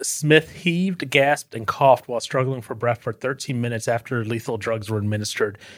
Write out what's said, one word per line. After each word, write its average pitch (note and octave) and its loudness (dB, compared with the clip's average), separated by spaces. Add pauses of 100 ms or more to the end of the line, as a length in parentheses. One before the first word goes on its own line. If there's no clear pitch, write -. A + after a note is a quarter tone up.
Smith D#3 2
heaved, F3 -2
gasped, C#3 2
and A2+ -8
coughed C3+ 4
while A#2+ -4
struggling C3 -2
for - -12
breath A#2 -2
for A#2 -6
thirteen C3 -4
minutes A#2+ -4
after A#2 -2
lethal A2+ -4
drugs A2 -4
were G#2+ 0
administered, G#2 -2 (220)